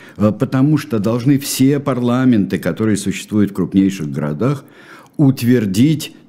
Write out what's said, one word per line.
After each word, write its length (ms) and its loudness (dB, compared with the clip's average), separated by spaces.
э, 120 2
потому 460 0
что 220 -4
должны 400 0
все 420 0
парламенты, 800 0
которые 400 0
существуют 540 -2
в 20 -16
крупнейших 560 0
городах, 540 -4
утвердить 960 2